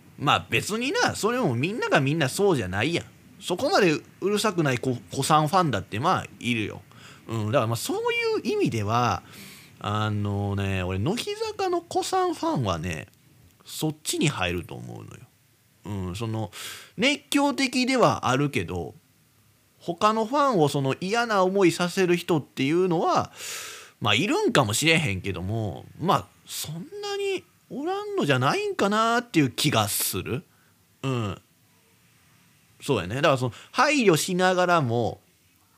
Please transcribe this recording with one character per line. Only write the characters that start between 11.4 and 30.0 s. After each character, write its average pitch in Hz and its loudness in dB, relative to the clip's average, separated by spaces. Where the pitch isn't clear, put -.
の 349 -2
古 349 -4
参 370 -2
フ - -6
ァ 320 -2
ン 127 -2
は 92 0
ね、 80 -6
そ - -6
っ 151 -6
ち - -4
に 170 2
入 90 0
る 87 -4
と 71 -14
思 60 -14
う 55 -14
の - -18
よ。 - -20
う 92 -6
ん。 87 -8
そ 113 -6
の、 110 -4
熱 269 0
狂 285 2
的 254 0
で 262 2
は 143 4
あ 127 4
る 143 0
け 101 -2
ど、 85 -6
他 214 0
の 220 0
フ 233 -4
ァ 285 4
ン 202 2
を 147 6
そ 143 0
の、 135 0
嫌 226 0
な 208 2
思 190 4
い 165 8
さ 175 -2
せ 190 0
る 175 4
人 175 2
っ 139 -2
て - -8
い 135 2
う 185 2
の 170 2
は、 320 0
ま 104 0
あ、 - 4
い 143 2
る 302 2
ん 415 2
か 139 6
も 107 -2
し 143 0
れ 160 6
へ 113 -2
ん 90 -6
け 98 -4
ど 85 -8
も、 101 -6
ま 175 2
あ、 117 0
そ - -10
ん 170 -10
な 403 -6
に 392 -4
お 254 -8
ら 392 -4
ん 415 -8
の 330 0
じ 139 4
ゃ 131 4
な 131 2
い 415 -2
ん 392 -4
か 196 0
な 226 2
っ - -10
て 175 -2
い 147 4
う 131 2
気 127 -2
が 110 2
す - -4